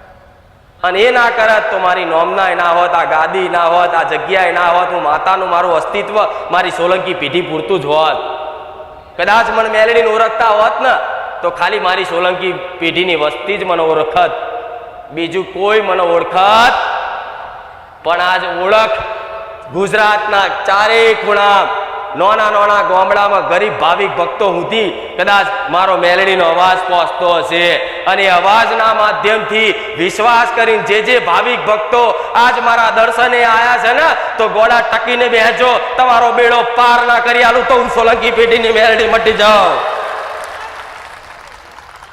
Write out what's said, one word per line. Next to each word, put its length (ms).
અને 180
એ 100
ના 200
કરત 400
તો 80
મારી 260
નોમનાય 500
ના 100
હોત, 260
આ 140
ગાદી 440
ના 160
હોત, 300
આ 80
જગ્યાએ 500
ના 140
હોત, 260
હું 100
માતાનું 480
મારું 260
અસ્તિત્વ 500
મારી 200
સોલંકી 440
પેઢી 260
પૂરતું 400
જ 40
હોત. 320
કદાચ 300
મને 180
મેલડીને 400
ઓળખતા 400
હોત 320
ને, 140
તો 80
ખાલી 300
મારી 240
સોલંકી 480
પેઢીની 640
વસ્તી 400
જ 80
મને 180
ઓળખત, 480
બીજું 420
કોઈ 280
મને 220
ઓળખત. 720
પણ 160
આજ 240
ઓળખ 460
ગુજરાતના 760
ચારેય 640
ખૂણા, 540
નાના 340
નાના 320
ગામડામાં 680
ગરીબ 320
ભાવિક 360
ભક્તો 300
સુધી 720
કદાચ 280
મારો 260
મેલડીનો 480
અવાજ 340
પહોંચતો 460
હશે. 440
અને 440
એ 60
અવાજના 680
માધ્યમથી 1040
વિશ્વાસ 580
કરીને 260
જે 200
જે 160
ભાવિક 480
ભક્તો 480
આજ 240
મારા 320
દર્શને 540
આયા 320
છે 160
ને, 100
તો 100
ગોળા 320
ટકીને 480
બેસજો, 520
તમારો 360
બેડો 300
પાર 440
ના 140
કરી 220
આલું 260
તો 60
હું 160
સોલંકી 400
પેઢીની 420
મેલડી 360
મટી 240
જાઉં. 460